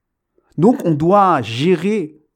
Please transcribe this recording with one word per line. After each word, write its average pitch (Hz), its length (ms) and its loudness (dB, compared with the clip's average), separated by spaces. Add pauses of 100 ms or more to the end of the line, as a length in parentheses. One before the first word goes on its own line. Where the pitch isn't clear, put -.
(560)
Donc, 208 280 2
on 165 100 0
doit 175 480 2
gérer 160 800 -4 (160)